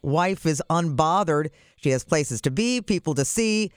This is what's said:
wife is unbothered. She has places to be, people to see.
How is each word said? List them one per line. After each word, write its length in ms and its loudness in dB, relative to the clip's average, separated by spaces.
wife 440 0
is 240 0
unbothered. 760 2
She 140 -2
has 140 0
places 380 -2
to 80 0
be, 320 0
people 320 -2
to 100 0
see. 520 0